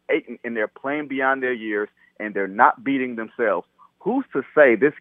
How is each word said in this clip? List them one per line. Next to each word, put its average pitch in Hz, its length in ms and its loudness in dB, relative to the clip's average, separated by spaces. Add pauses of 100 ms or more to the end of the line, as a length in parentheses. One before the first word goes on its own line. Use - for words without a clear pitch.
(100)
Ayton, 131 340 -4
and 117 120 -6
they're 107 120 -2
playing 147 400 -8
beyond 135 340 0
their 127 120 -2
years, 107 340 -4 (320)
and 107 140 -8
they're 98 120 -2
not 113 380 2
beating 127 320 -4
themselves. 107 500 -4 (340)
Who's 254 240 -2 (100)
to 135 80 -2 (120)
say 139 220 8
this 143 240 4